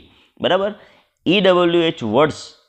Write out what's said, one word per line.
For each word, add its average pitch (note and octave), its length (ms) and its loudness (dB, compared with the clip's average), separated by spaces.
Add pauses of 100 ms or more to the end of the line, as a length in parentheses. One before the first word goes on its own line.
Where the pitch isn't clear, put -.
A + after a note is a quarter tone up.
(400)
બરાબર? G3 340 -2 (520)
ઈ F#3 140 2
ડબલ્યુ F3 420 2
એચ D3 220 -4
વર્ડ્સ B2 500 -2 (140)